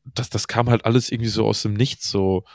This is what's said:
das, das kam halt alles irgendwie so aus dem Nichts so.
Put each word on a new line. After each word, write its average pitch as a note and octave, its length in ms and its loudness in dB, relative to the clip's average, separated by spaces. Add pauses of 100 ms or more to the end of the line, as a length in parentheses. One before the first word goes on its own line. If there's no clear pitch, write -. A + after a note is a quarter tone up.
das, - 240 -8
das - 180 -4
kam A#2+ 220 0
halt A#2 160 2
alles A#2 260 2
irgendwie A#2 180 -2
so G#2+ 160 0
aus G#2 160 0
dem G#2+ 120 -2
Nichts A#2 360 -2
so. F#2+ 460 0